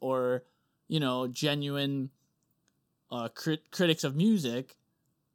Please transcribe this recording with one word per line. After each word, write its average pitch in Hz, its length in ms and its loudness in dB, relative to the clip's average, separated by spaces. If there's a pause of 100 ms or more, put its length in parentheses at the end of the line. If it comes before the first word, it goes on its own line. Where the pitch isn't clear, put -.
or, 127 420 0 (460)
you 160 100 2
know, 127 280 0
genuine, 139 840 -2 (1000)
uh, 117 200 -6
crit-, - 420 -4
critics 165 320 2
of 139 100 -2
music, 147 600 2 (600)